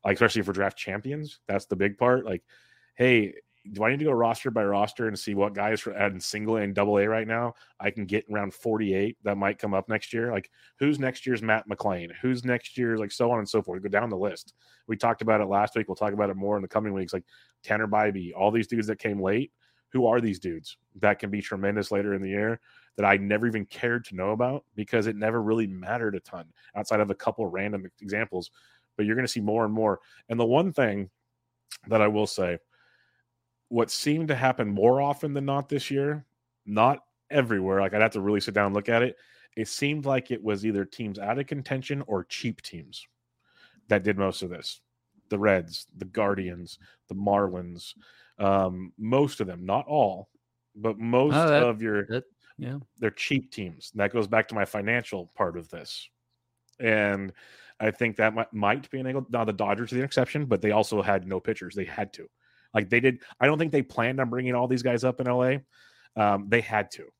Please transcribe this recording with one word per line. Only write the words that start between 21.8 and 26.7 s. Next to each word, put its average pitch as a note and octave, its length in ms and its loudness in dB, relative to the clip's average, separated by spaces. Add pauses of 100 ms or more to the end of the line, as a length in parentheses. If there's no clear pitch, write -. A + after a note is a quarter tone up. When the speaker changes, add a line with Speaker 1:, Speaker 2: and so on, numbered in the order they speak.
Speaker 1:
later G2+ 220 0
in G2 80 -2
the F#2+ 80 -6
year G#2+ 320 -2 (340)
that G#2 100 0
I G2 120 8
never G#2 300 0
even A2 180 -2
cared A#2+ 400 -4
to G2 100 -14
know F#2 160 -2
about B2 320 -2 (120)
because G#2+ 320 0
it G#2+ 100 -2
never A2 240 0
really A2 260 2
mattered G2 480 -4
a F2+ 60 -6
ton E2 320 -16 (220)